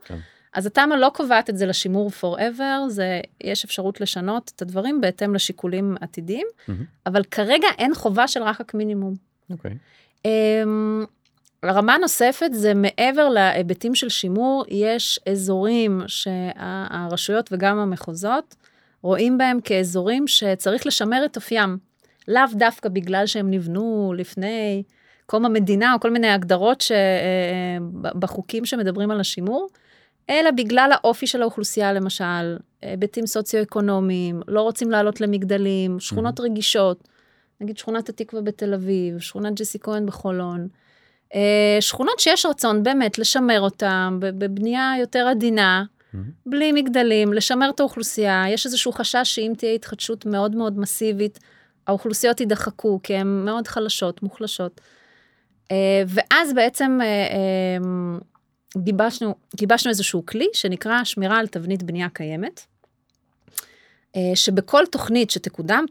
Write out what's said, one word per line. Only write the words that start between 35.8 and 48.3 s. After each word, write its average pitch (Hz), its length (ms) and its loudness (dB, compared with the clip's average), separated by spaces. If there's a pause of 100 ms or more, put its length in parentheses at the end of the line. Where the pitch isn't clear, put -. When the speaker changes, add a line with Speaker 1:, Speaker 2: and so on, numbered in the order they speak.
Speaker 2:
שכונות 208 400 -4
Speaker 1:
מהמם. 240 100 -2
Speaker 2:
רגישות, 202 580 0 (520)
נגיד 208 180 -8
שכונת 226 300 -4
התקווה 220 340 -8
בתל 208 320 -4
אביב, 185 440 -2
שכונת 208 420 -6
ג'סי 214 200 -6
כהן 214 260 -4
בחולון, 180 600 -4 (680)
אה, 208 460 4
שכונות 339 400 0
שיש 349 260 4
רצון 226 360 2
באמת 247 360 2
לשמר 226 420 4
אותם 190 600 0
ב-, 190 240 -4
בבנייה 233 560 -2
יותר 247 260 0
עדינה, 214 580 4 (280)
Speaker 1:
מהמם. 101 180 -10 (160)
Speaker 2:
בלי 285 260 2
מגדלים, 240 600 4
לשמר 254 380 2
את 277 100 -4
האוכלוסייה. 208 680 0